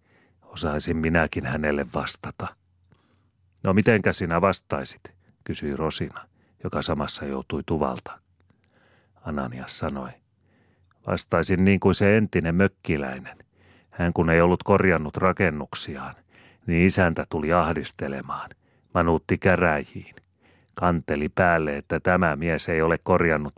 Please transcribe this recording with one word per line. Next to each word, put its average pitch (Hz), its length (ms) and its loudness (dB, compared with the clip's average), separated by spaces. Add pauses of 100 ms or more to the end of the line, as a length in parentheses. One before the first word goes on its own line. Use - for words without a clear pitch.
(420)
Osaisin 76 540 -4
minäkin 80 500 0
hänelle 73 480 -2
vastata." - 640 -6 (1080)
"No 98 100 2
mitenkä 101 400 4
sinä 85 280 -2
vastaisit?" 82 640 -2 (420)
kysyi 73 320 -6
Rosina, 76 520 -6 (360)
joka 78 180 -4
samassa 73 420 -4
joutui 69 420 -6
tuvalta. 71 540 -4 (920)
Ananias 65 640 -8
sanoi, 69 320 -6 (960)
"Vastaisin 90 580 0
niin 95 160 4
kuin 95 140 4
se 101 220 4
entinen 87 380 0
Mökkiläinen. 73 840 -2 (520)
Hän 87 220 -2
kun 82 180 2
ei 82 100 6
ollut 87 220 4
korjannut 90 540 2
rakennuksiaan, 78 1000 -2 (520)
niin 87 200 4
isäntä 85 440 2
tuli 78 220 -2
ahdistelemaan, 76 960 -2 (440)
manuutti 85 440 2
käräjiin. 87 760 0 (600)
Kanteli 80 540 -2
päälle, 82 480 2
että 78 240 -4
tämä 90 360 2
mies 78 320 -2
ei 80 140 0
ole 82 160 2
korjannut 80 600 0